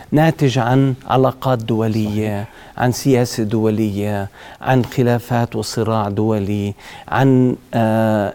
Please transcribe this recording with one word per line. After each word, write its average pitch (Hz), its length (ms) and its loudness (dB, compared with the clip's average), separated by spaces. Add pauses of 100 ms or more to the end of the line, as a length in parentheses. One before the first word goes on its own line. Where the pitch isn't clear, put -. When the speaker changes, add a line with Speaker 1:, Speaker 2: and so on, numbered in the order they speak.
(120)
Speaker 1:
ناتج 143 460 2
عن 127 360 2 (120)
علاقات 127 520 0
دولية، 107 800 -2
Speaker 2:
صحيح. 104 120 -8 (280)
Speaker 1:
عن 123 160 0
سياسة 123 500 0
دولية، 104 840 -2 (320)
عن 127 240 2
خلافات 120 720 0
وصراع 107 520 -2
دولي، 104 680 -2 (340)
عن، 127 480 2 (180)
آه، 110 600 0